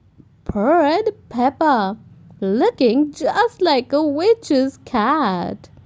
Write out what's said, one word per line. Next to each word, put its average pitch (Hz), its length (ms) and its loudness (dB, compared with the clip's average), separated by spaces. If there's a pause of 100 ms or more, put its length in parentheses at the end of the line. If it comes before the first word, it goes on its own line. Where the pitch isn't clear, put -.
(440)
purred 320 720 0 (140)
Peppa, 240 680 0 (440)
looking 269 720 0
just - 500 -2
like 277 300 0
a 294 100 2
witch's 302 840 0
cat. 214 840 -2 (180)